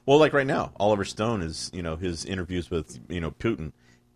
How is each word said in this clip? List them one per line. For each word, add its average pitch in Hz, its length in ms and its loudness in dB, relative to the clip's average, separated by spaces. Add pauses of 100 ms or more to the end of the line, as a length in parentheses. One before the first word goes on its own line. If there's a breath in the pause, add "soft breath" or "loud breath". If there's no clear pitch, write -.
Well, 139 120 8
like 151 140 6
right 139 140 2
now, 165 300 -2
Oliver 101 280 4
Stone 107 380 -2
is, 80 320 -8
you 90 80 -6
know, 80 140 -4
his 87 280 -6
interviews 90 460 -6
with, 78 280 -6 (120)
you 87 100 -4
know, 80 100 -4
Putin, 78 420 -4 (440 soft breath)